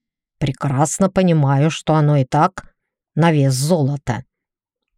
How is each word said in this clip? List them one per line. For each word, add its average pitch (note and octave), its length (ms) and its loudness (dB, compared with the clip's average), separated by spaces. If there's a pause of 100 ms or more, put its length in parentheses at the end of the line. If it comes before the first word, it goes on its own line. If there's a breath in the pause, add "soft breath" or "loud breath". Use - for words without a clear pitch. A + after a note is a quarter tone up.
(400)
Прекрасно C#3+ 720 -2
понимаю, D#3 600 2
что - 260 -2
оно D3 220 2
и C3 80 2
так - 480 -2 (400)
на E3 180 2
вес C3+ 220 2
золота. C#3+ 720 -2 (760)